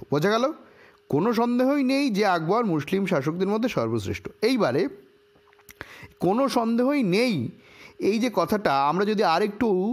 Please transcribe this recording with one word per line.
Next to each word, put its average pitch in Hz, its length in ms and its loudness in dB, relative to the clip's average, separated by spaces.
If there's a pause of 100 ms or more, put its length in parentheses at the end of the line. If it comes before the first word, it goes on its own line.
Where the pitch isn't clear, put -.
(120)
বোঝা 151 180 2
গেল? 240 240 0 (560)
কোনো 196 240 2
সন্দেহই 247 500 0
নেই 269 260 0
যে 208 160 0
আকবর 185 400 0
মুসলিম 185 400 -2
শাসকদের 170 420 -2
মধ্যে 220 220 -2
সর্বশ্রেষ্ঠ। 113 580 -4 (140)
এইবারে 208 460 0 (1300)
কোনো 233 300 2
সন্দেহই 247 540 0
নেই 180 460 0 (500)
এই 208 200 0
যে 240 140 0
কথাটা 165 560 0
আমরা 185 160 0
যদি 214 180 2
আরেকটু 202 440 0 (260)